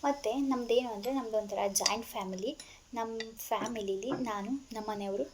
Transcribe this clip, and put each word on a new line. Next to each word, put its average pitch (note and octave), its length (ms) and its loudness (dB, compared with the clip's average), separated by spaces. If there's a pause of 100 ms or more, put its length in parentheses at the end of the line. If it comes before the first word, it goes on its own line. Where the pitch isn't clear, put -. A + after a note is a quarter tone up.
ಮತ್ತೆ C#4+ 260 2 (220)
ನಮ್ದೇನು A#3+ 420 4
ಅಂದ್ರೆ, G#3 240 -2
ನಮ್ದೊಂಥರ G#3+ 400 0 (220)
ಜಾಯಿಂಟ್ G#3+ 320 2
ಫ್ಯಾಮಿಲಿ. F#3+ 400 -2 (440)
ನಮ್ಮ A3+ 240 -2 (280)
ಫ್ಯಾಮಿಲಿಲಿ G#3+ 640 0 (200)
ನಾನು, G#3 200 -2 (240)
ನಮ್ಮ G#3+ 180 -4
ಮನೆಯವರು G3+ 420 0